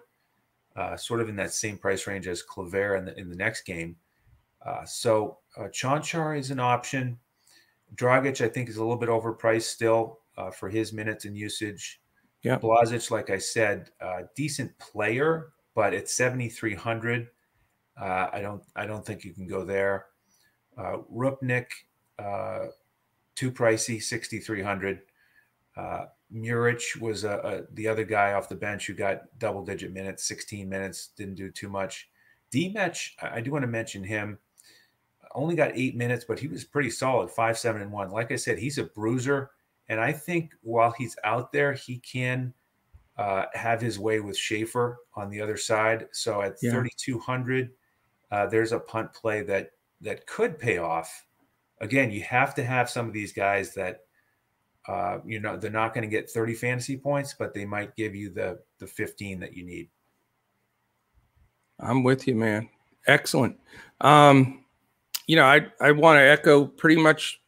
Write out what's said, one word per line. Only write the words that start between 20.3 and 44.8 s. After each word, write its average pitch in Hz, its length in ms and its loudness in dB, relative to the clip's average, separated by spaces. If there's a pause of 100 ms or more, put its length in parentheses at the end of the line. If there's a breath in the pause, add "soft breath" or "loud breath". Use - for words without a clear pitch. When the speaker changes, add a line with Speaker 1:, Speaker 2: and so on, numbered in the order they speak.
Speaker 1:
Uh, 95 220 -6 (140)
Rupnik, 123 540 -2 (520)
uh, 98 480 -6 (680)
too 131 160 -4
pricey, 113 500 0
sixty-three 110 600 -6
hundred. 98 400 -4 (760)
Uh, 92 320 -8 (220)
Muric 117 520 -2 (180)
was, 107 240 -4
uh, 101 140 -4
uh, 98 240 -6 (100)
the 107 160 -6
other 110 160 0
guy 101 300 2
off 98 160 -2
the 98 60 -10
bench 104 300 -8
who 101 80 -8
got 98 280 -4 (180)
double-digit 98 540 -6
minutes, 95 320 -10
sixteen 101 420 -10
minutes, 95 480 -8
didn't 95 200 -12
do 95 140 -10
too 101 200 -12
much. 98 400 -8 (420)
Dimec, 180 600 -2 (100)
I, - 160 -8
I 117 40 -4
do 127 100 -6
wanna 139 160 -2
mention 113 360 -6
him. 104 360 -6 (960)
Only 160 200 -2
got 151 200 2
eight 127 200 -2
minutes, 120 300 -2
but 110 140 -4
he 131 80 -6
was 127 160 -10
pretty 143 260 -2
solid, 123 400 0
five, 113 300 0
seven, 107 220 -2
and 101 100 -10
one. 101 180 -8
Like 113 220 -4
I 127 40 -2
said, 117 220 -2
he's 120 200 -6
a - 80 -4
bruiser, 127 640 -2 (360)
and 110 120 -2
I 123 120 2
think 165 500 -4
while 117 300 4
he's - 320 -8
out 117 280 -2
there, 143 220 0
he 123 260 -10
can, 127 540 -4 (640)
uh, 98 360 -2
have 117 280 0
his 104 180 -2
way 110 200 0
with 101 180 -6
Schaefer 120 640 -2 (160)